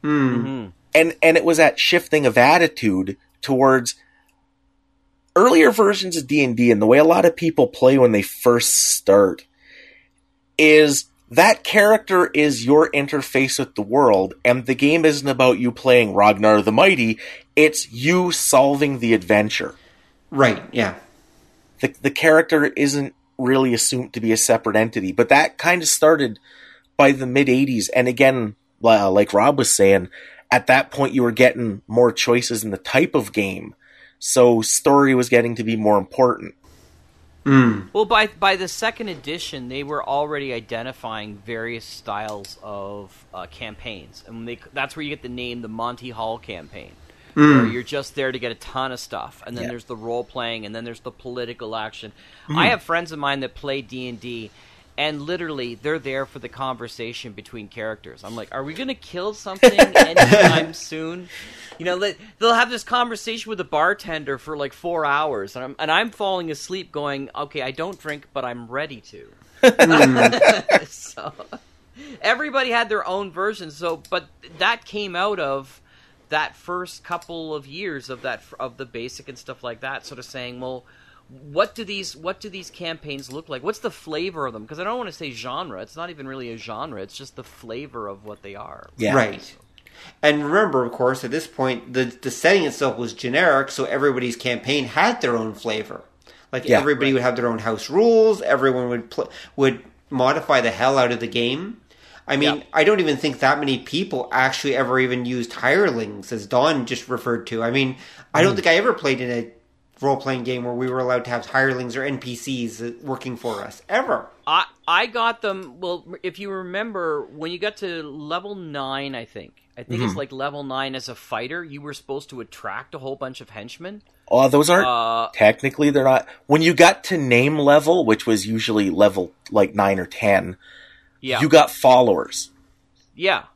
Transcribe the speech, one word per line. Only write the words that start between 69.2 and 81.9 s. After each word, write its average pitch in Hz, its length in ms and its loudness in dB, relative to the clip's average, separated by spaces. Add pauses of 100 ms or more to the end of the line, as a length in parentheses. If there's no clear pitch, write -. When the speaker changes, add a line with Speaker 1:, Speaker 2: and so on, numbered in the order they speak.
Speaker 2:
<laughs> - 0 -
Speaker 1:
Mm. 254 1300 6
Speaker 2:
<laughs> - 0 -
So, - 440 -16 (880)
everybody 254 500 -2
had 233 180 -2
their 208 180 -4
own 196 260 -6
version, 190 380 -8
so, 165 380 -8
but - 180 -6 (320)
that 226 260 -2
came 202 320 -10
out 196 240 -4
of 135 400 -8 (500)
that 151 260 -6
first 180 480 -12
couple 165 500 -10
of 143 120 -12
years 151 420 -12
of 123 140 -14
that, 123 200 -10 (160)
of 123 180 -10
the 131 100 -14
basic 123 420 -14
and 127 80 -18
stuff - 260 -18
like 117 180 -12
that, 135 260 -12
sort 123 120 -18
of 123 60 -18
saying, 123 360 -16
"Well, 127 240 -12 (680)
what 180 240 -4
do 226 100 -12
these, 196 320 -12